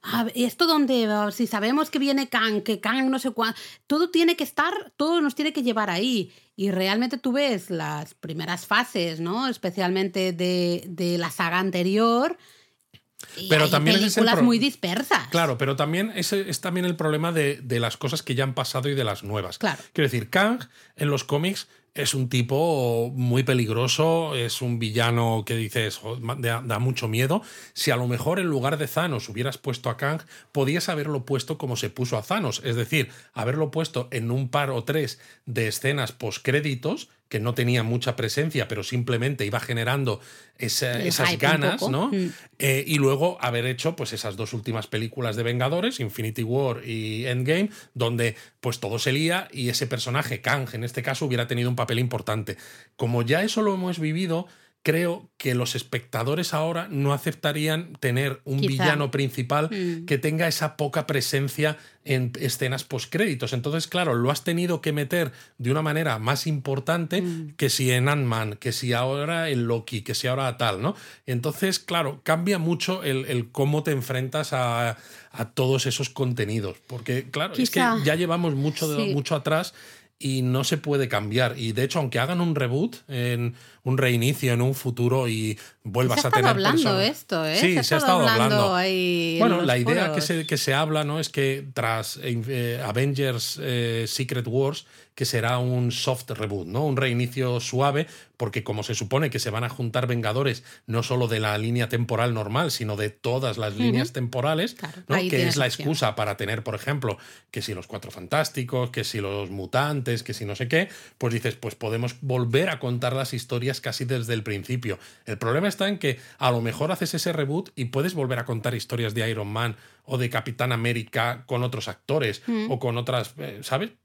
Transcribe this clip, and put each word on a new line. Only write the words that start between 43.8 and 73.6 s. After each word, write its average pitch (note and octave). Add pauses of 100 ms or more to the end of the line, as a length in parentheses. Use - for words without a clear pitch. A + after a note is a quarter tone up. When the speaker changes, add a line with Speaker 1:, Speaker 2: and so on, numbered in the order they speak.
Speaker 2:
pues, A#2
esas G2+
dos A2+
últimas A2
películas A2+
de A#2+
Vengadores, C#3+
Infinity A2
War B2
y A2
Endgame, C#3 (240)
donde, A#2 (260)
pues, A#2+
todo A2
se C3
lía E3
y B2+
ese C#3
personaje, B2
Kang, C3
en A2+
este A#2+
caso, C3+
hubiera A#2+
tenido A#2+
un B2
papel A#2
importante. A2 (400)
Como A#2+
ya C#3
eso A3
lo G#3
hemos F3+
vivido, E3 (380)
creo E3+
que B2+
los B2
espectadores C3
ahora E3
no C#3+
aceptarían D3+
tener C3
un C#3
Speaker 1:
Quizá. C3+ (160)
Speaker 2:
villano D3
principal C#3
Speaker 1:
Mm. F3
Speaker 2:
que D3
tenga D#3+
esa D#3
poca D3
presencia C#3+ (280)
en B2+
escenas B2+
postcréditos. C3+
Entonces, D3
claro, E3+
lo A#2+
has D3
tenido F3
que D#3
meter D3 (260)
de B2
una D#3
manera D3+
más C3
importante D#3
Speaker 1:
Mm. D#3+
Speaker 2:
que C#3
si B2+
en B2+
Ant-Man, A2+
que A#2
si A#2+
ahora C#3+
en A#2+
Loki, A#2
que A2+
si -
ahora B2+
tal, G#2
¿no? F3 (320)
Entonces, D3
claro, D3+
cambia F3
mucho F3
el, C3+
el A#2+
cómo D3